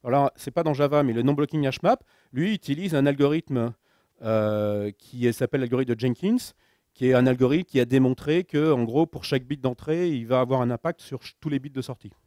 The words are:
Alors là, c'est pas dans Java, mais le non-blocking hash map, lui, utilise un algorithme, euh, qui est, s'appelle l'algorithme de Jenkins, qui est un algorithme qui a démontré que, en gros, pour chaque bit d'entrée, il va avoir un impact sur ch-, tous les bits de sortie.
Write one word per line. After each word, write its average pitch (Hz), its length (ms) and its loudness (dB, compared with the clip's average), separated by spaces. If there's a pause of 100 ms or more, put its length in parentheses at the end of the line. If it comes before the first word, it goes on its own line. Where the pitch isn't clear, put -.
Alors 135 180 2
là, 135 140 0
c'est - 160 -12
pas 170 100 -2
dans 156 100 0
Java, 143 300 2
mais 123 100 0
le 117 100 0
non-blocking 143 440 0
hash - 160 -4
map, 220 160 2 (340)
lui, 175 220 -2
utilise 160 400 -4
un 139 100 2
algorithme, 143 720 0 (480)
euh, 107 760 0
qui 120 300 -6
est, 117 60 4
s'appelle 135 280 -2
l'algorithme 123 340 -2
de 110 60 -6
Jenkins, 180 540 -2 (400)
qui 127 140 0
est 131 40 6
un 127 140 6
algorithme 131 420 2
qui 135 100 0
a 123 60 4
démontré 135 600 0
que, 151 280 0
en 120 120 2
gros, 131 200 2
pour - 200 -8
chaque 131 200 -2
bit 139 160 -8
d'entrée, 156 480 -4
il 120 180 -4
va 127 140 2
avoir 127 220 2
un 123 80 0
impact 160 320 -6
sur - 200 -12
ch-, - 180 -20
tous 151 100 -6
les 139 80 -2
bits 135 100 -8
de 131 140 -8
sortie. 113 300 -14 (140)